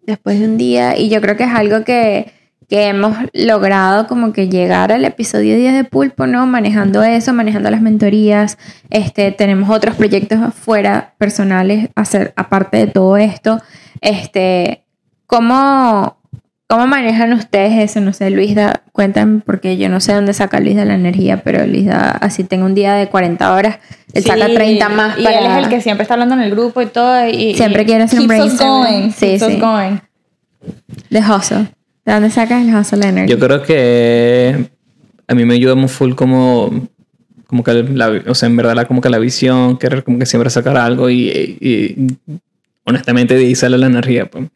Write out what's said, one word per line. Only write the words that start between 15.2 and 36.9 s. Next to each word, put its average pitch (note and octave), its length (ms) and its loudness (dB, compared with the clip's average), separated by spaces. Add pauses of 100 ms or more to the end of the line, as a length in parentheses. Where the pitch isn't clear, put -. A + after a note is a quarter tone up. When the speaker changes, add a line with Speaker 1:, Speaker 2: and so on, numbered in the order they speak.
Speaker 1:
¿cómo, B3 880 2 (500)
cómo A#3 200 2
manejan A#3 460 0
ustedes G#3+ 580 0
eso? G#3+ 100 -4
No G3 120 0
sé, G3 180 -2
Luis, G3 240 0
da... G#3 280 0 (100)
cuéntame, G#3 520 0
porque F#3 320 -4
yo F#3+ 120 -2
no F#3 120 0
sé G3+ 120 0
dónde G3+ 200 0
saca G3+ 280 -2
Luis G3+ 160 0
da G#3 80 0
la G#3 100 0
energía, F#3 480 0
pero - 240 -2
Luis G3 200 0
da, - 260 0
así - 320 -4
tengo F#3 220 -2
un F#3+ 80 0
día G3+ 200 0
de G3+ 140 0
cuarenta F#3 460 0
horas, G#3 240 0 (340)
él G3 120 -2
saca G#3 220 2
Speaker 2:
Sí, A#3 80 0
Speaker 1:
treinta G#3+ 340 2
más G#3+ 300 -2
Speaker 2:
y A3+ 60 -2
Speaker 1:
para A3 160 2
Speaker 2:
él A#3 60 0
es C4 180 0
el - 40 -2
que A#3+ 120 -2
siempre G#3 220 -4
está A#3+ 120 -2
hablando A#3+ 220 0
en B3+ 60 0
el G#3 100 -2
grupo A#3 300 -2
y A#3+ 40 -2
todo, A#3+ 420 0
y, - 20 -2 (200)
y - 40 -4
Speaker 1:
Siempre G#3+ 300 2
quiere A3+ 200 2
hacer A#3 160 2
un A3+ 80 4
Speaker 2:
keeps A3 160 4
us C4+ 140 0
Speaker 1:
brainstorming. C4 420 2
Speaker 2:
going, G#3+ 120 0
Speaker 1:
Sí, G#3 140 -2
Speaker 2:
keeps G3 160 0
us A3 120 0
Speaker 1:
sí. G3+ 60 -2
Speaker 2:
going. G#3 380 -2 (1120)
Speaker 1:
The G#3+ 100 2
hustle. G#3 460 0 (380)
¿De G#3+ 80 0
dónde G#3+ 180 2
sacas A#3+ 360 0
el A3+ 80 2
hustle G3+ 320 0
energy? F#3 240 0
Speaker 3:
Yo A#2+ 80 2
creo C3+ 240 2
que B2 1080 2 (580)
a B2 60 0
mí A#2+ 100 2
me A#2+ 100 2
ayuda B2+ 200 2
muy C3 140 2
full B2+ 260 -2
como, B2+ 720 0 (580)